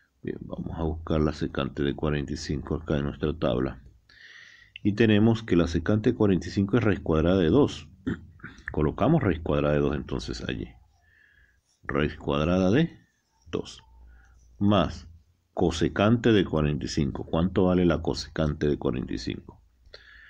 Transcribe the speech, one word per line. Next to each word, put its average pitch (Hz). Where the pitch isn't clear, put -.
Bien, -
vamos -
a 82
buscar 80
la 78
secante 71
de 69
cuarenta 73
y 76
cinco 76
acá 76
en 71
nuestra 73
tabla. 65
Y 104
tenemos 110
que -
la 85
secante 104
de -
cuarenta 98
y -
cinco 98
es 113
raíz 101
cuadrada 80
de 85
dos. 123
<clears throat> -
Colocamos 113
raíz 82
cuadrada 73
de 73
dos 71
entonces -
allí. -
Raíz 73
cuadrada 85
de 156
dos. -
Más 101
cosecante 110
de 101
cuarenta 73
y 64
cinco. 67
¿Cuánto 92
vale 90
la 80
cosecante 76
de 71
cuarenta 64
y 53
cinco? -